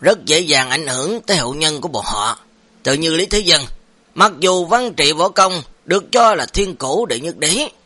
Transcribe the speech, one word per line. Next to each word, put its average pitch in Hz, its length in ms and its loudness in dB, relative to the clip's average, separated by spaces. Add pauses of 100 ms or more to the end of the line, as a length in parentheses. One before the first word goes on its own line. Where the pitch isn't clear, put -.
rất 175 240 2
dễ 151 140 2
dàng 143 300 0
ảnh 143 180 -2
hưởng 143 340 -4
tới 190 160 0
hậu 127 160 -2
nhân 151 280 -2
của 175 60 -6
bọn 117 180 -6
họ. 107 340 -4 (440)
Tự 131 100 0
như 160 220 0
Lý 180 100 0
Thế 208 140 0
Dân, 170 220 2 (540)
mặc 208 240 4
dù 185 260 2
văn 226 280 0
trị 143 180 2
võ 170 180 0
công 185 340 0 (220)
được 190 260 0
cho 226 240 6
là 151 100 -2
thiên 190 300 -4
cổ 147 300 -2
đệ 117 140 -4
nhất 160 180 -8
đế, 160 300 -2 (180)